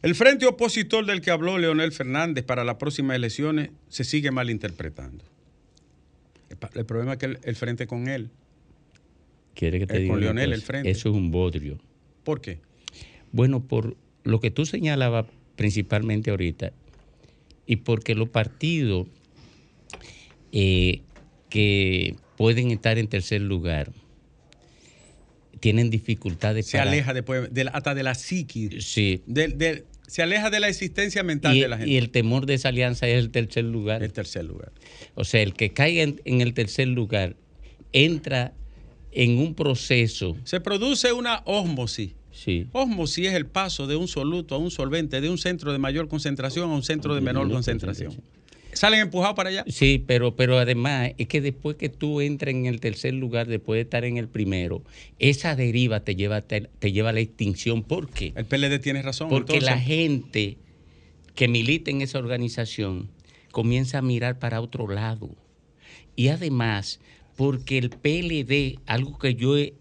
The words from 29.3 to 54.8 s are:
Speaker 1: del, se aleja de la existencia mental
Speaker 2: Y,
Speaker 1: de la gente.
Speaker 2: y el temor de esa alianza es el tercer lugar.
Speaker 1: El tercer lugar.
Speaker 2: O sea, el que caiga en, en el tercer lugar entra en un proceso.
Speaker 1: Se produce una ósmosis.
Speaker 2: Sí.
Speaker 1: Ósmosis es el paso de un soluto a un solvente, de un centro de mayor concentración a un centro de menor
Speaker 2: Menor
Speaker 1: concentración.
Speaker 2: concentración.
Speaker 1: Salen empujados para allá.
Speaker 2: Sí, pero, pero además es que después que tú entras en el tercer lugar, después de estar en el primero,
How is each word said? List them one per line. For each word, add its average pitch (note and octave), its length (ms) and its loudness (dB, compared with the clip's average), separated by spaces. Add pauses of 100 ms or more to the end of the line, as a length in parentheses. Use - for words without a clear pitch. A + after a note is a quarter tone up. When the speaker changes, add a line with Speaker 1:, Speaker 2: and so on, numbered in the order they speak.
Speaker 1:
del, D#3+ 260 0 (220)
se - 160 -2
aleja G#3 280 2
de G#3 100 0
la G#3 80 2
existencia G3 540 -2
mental D3 340 4
Speaker 2:
Y, C3+ 40 8
Speaker 1:
de C3+ 80 2
la A#2 100 -4
gente. B2+ 140 0
Speaker 2:
y C3 40 6
el A#2+ 140 2
temor B2 360 2
de C#3 80 2
esa C3 160 0
alianza B2 380 0
es A#2+ 100 6
el A#2 120 2
tercer A#2 340 0
lugar. A2 380 -2
Speaker 1:
El G2+ 100 -4
tercer - 320 -8
lugar. - 280 -12 (420)
Speaker 2:
O - 100 -2
sea, A2 180 4
el G2+ 120 0
que A2 160 0
caiga D#3+ 320 4
en, D3 220 0
en B2+ 160 2
el B2 140 2
tercer B2+ 340 0
lugar G#2+ 480 0 (560)
entra C#3 600 4 (580)
en A#2+ 260 4
un D#3 160 2
proceso. A#2+ 920 0
Speaker 1:
Se F3+ 160 -4
produce A#3+ 520 0
una A#3+ 320 -2
ósmosis. C#3+ 680 -2 (180)
Speaker 2:
Sí. E2+ 420 -4
Speaker 1:
Ósmosis F#3 560 -2
es F#3+ 60 0
el D3+ 120 0
paso F3+ 400 -4
de C#3+ 100 -2
un E3+ 100 -2
soluto D#3 480 -4
a C#3 40 -2
un E3+ 120 -2
solvente, C#3 500 -2
de D3+ 80 -2
un F3+ 100 -2
centro D#3+ 340 -4
de C#3 60 -2
mayor C#3+ 300 -2
concentración D3 600 -2
a D3+ 40 0
un C#3 100 0
centro D3+ 300 -2
de C#3 60 0
menor C3 240 0
Speaker 2:
Menor A#2+ 120 0
Speaker 1:
concentración. A2+ 560 -2
Speaker 2:
concentración. - 260 -18 (360)
Speaker 1:
Salen G#3+ 260 4
empujados F#3+ 340 0
para F#3+ 140 -2
allá. F#3+ 180 -4
Speaker 2:
Sí, C3+ 400 4
pero, B2 300 2
pero B2+ 220 4
además B2 600 2
es A#2 80 -2
que D3+ 140 0
después C#3+ 360 -4
que D3+ 120 -4
tú D3 320 -2
entras C#3+ 340 -2
en B2+ 120 0
el A#2+ 120 -2
tercer A#2+ 360 -4
lugar, A#2 340 -2
después A2+ 300 -2
de A#2 40 0
estar A#2 220 -2
en A#2+ 140 -2
el A2+ 100 -4
primero, F#2+ 560 -2 (340)